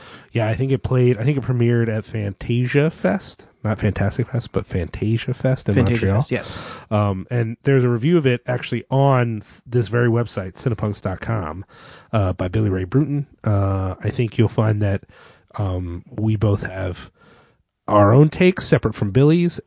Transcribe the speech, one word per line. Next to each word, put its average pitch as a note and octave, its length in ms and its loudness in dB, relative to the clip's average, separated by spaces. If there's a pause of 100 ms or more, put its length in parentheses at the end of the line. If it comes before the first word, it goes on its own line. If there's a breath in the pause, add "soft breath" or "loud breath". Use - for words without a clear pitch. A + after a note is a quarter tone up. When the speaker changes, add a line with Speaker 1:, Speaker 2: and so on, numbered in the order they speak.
(320 loud breath)
Speaker 1:
Yeah, A#2 160 0
I A2 80 0
think C3+ 160 -2
it C3+ 100 0
played, B2+ 360 2
I G#2+ 60 -4
think C#3 140 2
it B2 60 -2
premiered A#2+ 460 2
at G#2+ 160 -4
Fantasia A#2+ 840 -2
Fest. - 580 -4 (180)
Not G#2+ 140 -2
Fantastic G2+ 500 -2
Fest, - 240 -6
but - 120 -4
Fantasia G#2+ 680 -4
Fest - 320 -2
in G2+ 80 0
Speaker 2:
Fantasia A#2+ 160 4 (160)
Speaker 1:
Montreal. G2 140 2
Speaker 2:
Fest, - 100 -6
yes. - 400 -6 (180 loud breath)
Speaker 1:
Um, G2+ 400 0
and A#2 340 -2
there's C#3 200 4
a B2 60 2
review B2 280 2
of D3+ 80 2
it B2 220 0
actually B2 420 -6
on C3 480 2
s-, - 300 -16
this A#2 220 0
very A#2+ 180 2
website, A2 460 -2
cinepunks.com, G2 1120 -6 (480 loud breath)
uh, G2 200 2
by F#2 140 -4
Billy G#2+ 240 0
Ray F#2 140 -2
Bruton. C#3 420 0 (160)
Uh, G2 560 0
I G#2 100 -4
think A2+ 300 -4
you'll A2 80 4
find G#2+ 340 0
that, G2 220 -2 (520 soft breath)
um, F2+ 540 -4
we G#2+ 280 -2
both G2+ 260 2
have F#2+ 480 -8 (760 soft breath)
our G#2 260 6
own D3 160 8
takes F3+ 360 2
separate A2 300 0
from G#2 160 -2
Billy's, D#3+ 560 4